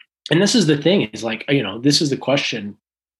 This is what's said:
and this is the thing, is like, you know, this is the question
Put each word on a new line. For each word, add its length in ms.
and 120
this 120
is 120
the 100
thing, 260
is 120
like, 240
you 140
know, 180
this 220
is 80
the 60
question 600